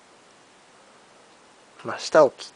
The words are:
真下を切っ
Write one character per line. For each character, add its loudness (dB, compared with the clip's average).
真 -10
下 4
を -2
切 -16
っ -20